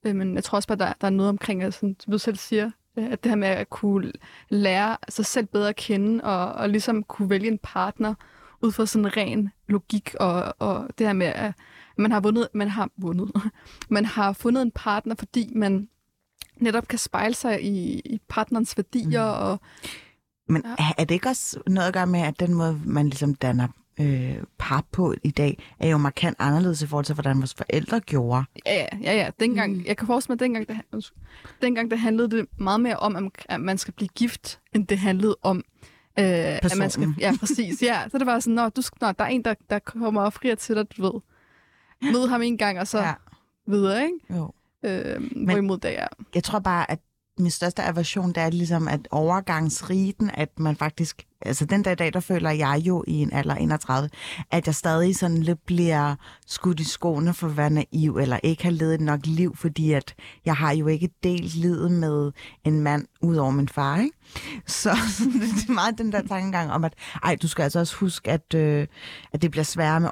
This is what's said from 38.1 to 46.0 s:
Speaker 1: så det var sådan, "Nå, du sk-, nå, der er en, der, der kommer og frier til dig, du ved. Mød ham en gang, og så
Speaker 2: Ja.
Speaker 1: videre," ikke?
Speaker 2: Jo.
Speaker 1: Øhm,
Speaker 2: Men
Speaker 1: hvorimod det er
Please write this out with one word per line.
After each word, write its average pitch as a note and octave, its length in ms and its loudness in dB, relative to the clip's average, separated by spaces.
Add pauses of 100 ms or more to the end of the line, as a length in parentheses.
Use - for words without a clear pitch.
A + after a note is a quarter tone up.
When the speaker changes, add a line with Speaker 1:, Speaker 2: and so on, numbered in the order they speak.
Speaker 1:
så C#4 60 -2
det C4 100 0
var A#3 120 2
sådan, A3+ 160 0
"Nå, A#3 140 2
du C4 120 -4
sk-, - 200 -6
nå, A#3 100 0
der G3+ 120 -2
er - 60 -2
en, B3 160 0
der, A3+ 80 0 (160)
der G#3 100 0
kommer A3 420 -2
og G#3 120 2
frier A#3+ 220 0
til A3 200 -2
dig, G#3 100 0 (120)
du - 40 -8
ved. F#3+ 200 -2 (920)
Mød B3 140 4
ham A#3+ 140 2
en A#3 160 0
gang, G3+ 220 0
og F#3+ 80 -4
så A3 120 0
Speaker 2:
Ja. F3 140 0 (540)
Speaker 1:
videre," G3+ 360 2
ikke? E4+ 160 -2 (200)
Speaker 2:
Jo. D#3 120 -6 (340)
Speaker 1:
Øhm, - 500 -4
Speaker 2:
Men - 100 -2
Speaker 1:
hvorimod F#3+ 320 2
det - 220 -4
er - 80 -4 (280)